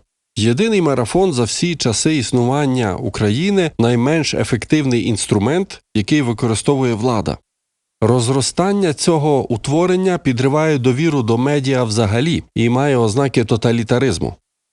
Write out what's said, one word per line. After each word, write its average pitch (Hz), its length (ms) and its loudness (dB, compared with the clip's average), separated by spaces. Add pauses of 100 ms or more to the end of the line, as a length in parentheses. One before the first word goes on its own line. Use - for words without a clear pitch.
(380)
Єдиний 175 440 2
марафон 156 520 0
за 123 100 0
всі 170 320 -2
часи 143 420 -2
існування 127 800 0
України 151 840 -2
найменш 123 540 0
ефективний 120 720 0
інструмент, 120 760 -2 (140)
який 127 260 0
використовує 120 720 0
влада. 107 440 -2 (640)
Розростання 135 920 0
цього 147 580 0
утворення 180 680 0
підриває 147 600 0
довіру 131 460 0
до 113 140 0
медіа 135 460 0
взагалі 113 600 0 (120)
і 113 140 0
має 131 280 0
ознаки 120 480 0
тоталітаризму. 117 880 0 (380)